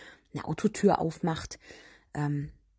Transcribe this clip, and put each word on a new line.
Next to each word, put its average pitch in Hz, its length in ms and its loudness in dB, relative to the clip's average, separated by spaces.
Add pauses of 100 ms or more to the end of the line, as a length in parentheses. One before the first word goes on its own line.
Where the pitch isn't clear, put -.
(340)
eine - 120 -10
Autotür 202 540 4
aufmacht, - 600 -4 (540)
ähm, 147 380 -4 (280)